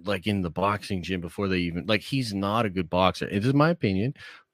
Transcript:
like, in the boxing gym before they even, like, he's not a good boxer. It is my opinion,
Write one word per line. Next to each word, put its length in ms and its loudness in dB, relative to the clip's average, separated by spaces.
like, 240 -2
in 140 2
the 80 -2
boxing 520 -2
gym 180 -4
before 280 -4
they 100 0
even, 280 -2
like, 160 2
he's 300 -4
not 340 0
a 40 -4
good 180 -2
boxer. 400 2
It 160 -2
is 80 2
my 180 4
opinion, 440 0